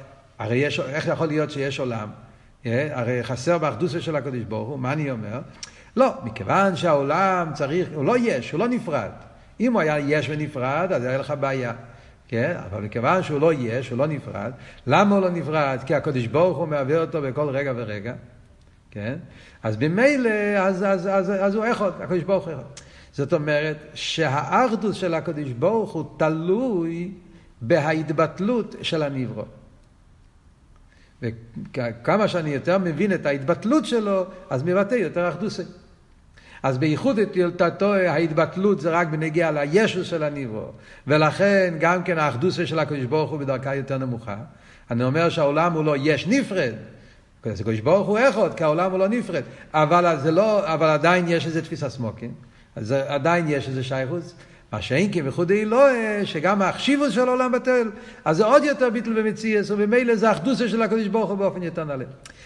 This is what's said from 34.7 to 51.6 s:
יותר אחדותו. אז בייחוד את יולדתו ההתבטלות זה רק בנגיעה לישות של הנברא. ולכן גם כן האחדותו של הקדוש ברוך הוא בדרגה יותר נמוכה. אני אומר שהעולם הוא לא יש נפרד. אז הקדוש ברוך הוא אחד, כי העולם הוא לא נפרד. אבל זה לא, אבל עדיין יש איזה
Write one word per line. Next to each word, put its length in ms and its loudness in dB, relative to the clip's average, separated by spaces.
יותר 340 -2
אחדותו. 340 -6
אז 140 0
בייחוד 420 2
את 160 0
יולדתו 580 2
ההתבטלות 880 2
זה 100 0
רק 160 2
בנגיעה 440 0
לישות 540 2
של 180 -4
הנברא. 420 -6
ולכן 720 4
גם 240 2
כן 140 0
האחדותו 500 0
של 120 -2
הקדוש 260 -2
ברוך 260 0
הוא 80 -4
בדרגה 360 -2
יותר 220 -4
נמוכה. 400 -6
אני 120 0
אומר 260 2
שהעולם 440 2
הוא 100 0
לא 140 2
יש 300 0
נפרד. 460 0
אז 160 -6
הקדוש 180 -2
ברוך 280 4
הוא 120 2
אחד, 240 2
כי 100 -4
העולם 280 2
הוא 80 -2
לא 80 4
נפרד. 360 -2
אבל 480 6
זה 100 2
לא, 420 4
אבל 140 4
עדיין 400 4
יש 180 0
איזה 160 -2